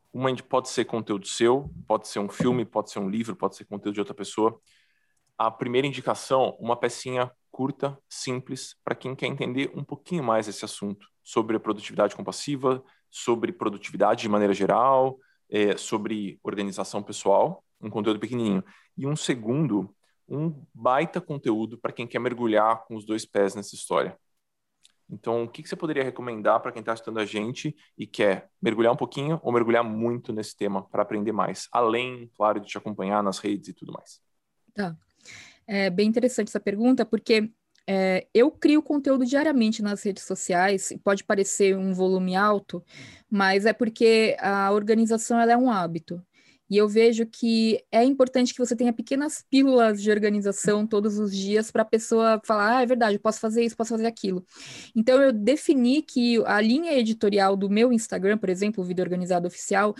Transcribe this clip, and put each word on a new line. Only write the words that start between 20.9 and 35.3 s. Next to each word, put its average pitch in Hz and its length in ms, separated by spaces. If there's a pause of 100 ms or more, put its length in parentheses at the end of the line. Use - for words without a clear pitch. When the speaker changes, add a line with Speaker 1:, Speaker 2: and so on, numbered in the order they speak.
Speaker 1:
conteúdo 117 580
pra - 140
quem 117 140
quer 117 140
mergulhar 113 640
com 113 120
os 104 80
dois 107 220
pés 101 300
nessa 101 180
história. - 420 (920)
Então, 117 360
o 117 40
que 156 140
que - 60
você 185 80
poderia 156 260
recomendar 117 580
pra 123 120
quem 117 100
tá 113 120
escutando 110 260
a 104 60
gente 110 500 (200)
e - 100
quer 98 420 (120)
mergulhar 113 320
um - 40
pouquinho 143 460
ou 123 100
mergulhar 117 320
muito 117 480
nesse 107 240
tema 98 320
pra 101 140
aprender 104 280
mais? 98 400
Além, 120 640
claro, 107 220
de 104 80
te - 120
acompanhar 104 440
nas 95 160
redes 104 300
e 92 60
tudo - 180
mais. - 280 (540)
Speaker 2:
Tá. 175 220 (720)